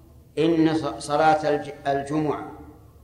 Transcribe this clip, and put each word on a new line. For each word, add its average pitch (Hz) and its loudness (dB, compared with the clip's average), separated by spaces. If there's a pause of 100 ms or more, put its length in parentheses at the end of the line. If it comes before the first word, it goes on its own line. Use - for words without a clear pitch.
(380)
إن 160 4
ص-، - -4
صلاة 151 2
الج-، - -4
الجمعة 143 -2 (520)